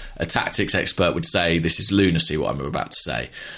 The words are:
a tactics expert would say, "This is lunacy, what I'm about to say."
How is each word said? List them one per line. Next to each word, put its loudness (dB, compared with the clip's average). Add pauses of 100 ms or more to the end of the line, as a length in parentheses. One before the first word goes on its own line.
(180)
a -4
tactics 0
expert 0
would -4
say, 2
"This 2
is 2
lunacy, 2
what -2
I'm -6
about -6
to 2
say." -2 (280)